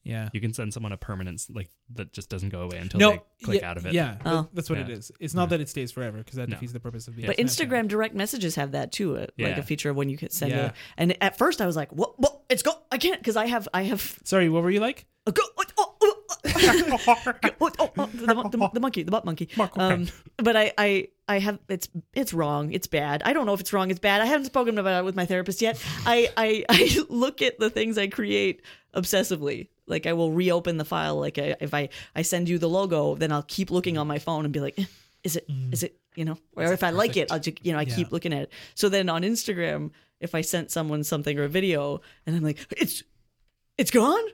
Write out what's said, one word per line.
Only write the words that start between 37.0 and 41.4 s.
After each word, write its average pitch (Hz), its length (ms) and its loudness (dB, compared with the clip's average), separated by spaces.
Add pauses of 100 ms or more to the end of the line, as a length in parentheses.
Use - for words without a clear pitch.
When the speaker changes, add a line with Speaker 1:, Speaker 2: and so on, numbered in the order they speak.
Speaker 3:
it, 160 120 2
Speaker 1:
perfect? - 40 -2
Speaker 3:
I'll 160 80 -2
ju-, 156 220 -6
you 170 100 0
know, 151 60 0
I 151 40 0
Speaker 1:
Yeah. 127 140 -2
Speaker 3:
keep 175 160 -2
looking 170 200 -2
at 143 100 -2
it. 147 100 -10 (220)
So 208 140 2
then 190 200 2
on 165 140 0
Instagram, 170 680 -2 (300)
if 170 140 -8
I 165 60 0
sent 160 300 -2
someone 151 340 -2
something 147 340 -2
or 143 60 2